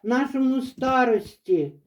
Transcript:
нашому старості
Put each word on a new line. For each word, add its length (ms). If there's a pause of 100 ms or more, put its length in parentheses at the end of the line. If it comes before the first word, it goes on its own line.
нашому 580
старості 1080 (160)